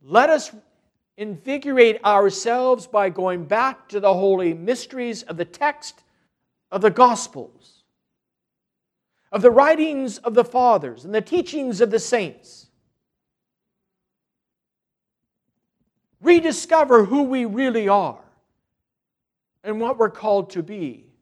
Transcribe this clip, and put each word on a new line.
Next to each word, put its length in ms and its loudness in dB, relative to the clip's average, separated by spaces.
Let 280 2
us 220 -2
invigorate 880 0
ourselves 840 0
by 240 0
going 340 -6
back 440 -4
to 120 -6
the 120 4
holy 400 2
mysteries 720 -6
of 140 -12
the 80 -6
text 580 -8
of 100 -4
the 100 4
Gospels, 920 -2
of 120 -4
the 80 8
writings 680 0
of 160 -8
the 100 4
fathers 600 -2
and 100 -12
the 80 -2
teachings 580 -6
of 100 2
the 100 -2
saints. 680 -8
Rediscover 840 4
who 200 0
we 200 -4
really 440 -2
are 360 -2
and 180 -8
what 180 -4
we're 120 2
called 400 -2
to 120 -8
be 440 -12